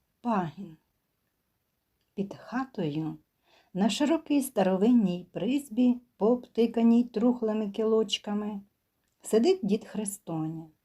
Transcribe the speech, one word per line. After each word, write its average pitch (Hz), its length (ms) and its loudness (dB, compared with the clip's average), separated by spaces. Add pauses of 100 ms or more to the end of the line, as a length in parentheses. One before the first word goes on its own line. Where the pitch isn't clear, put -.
(200)
пагін. 180 560 -4 (1400)
Під 196 200 -6
хатою, 160 840 -6 (560)
на 202 160 2
широкій 294 520 0
старовинній 190 920 2
призьбі, 247 680 0 (160)
по 190 100 0
обтиканій 233 800 2
трухлими 220 640 0
кілочками, 208 920 -2 (640)
сидить 339 400 2
дід 208 220 0
Христоня. 160 840 -8 (180)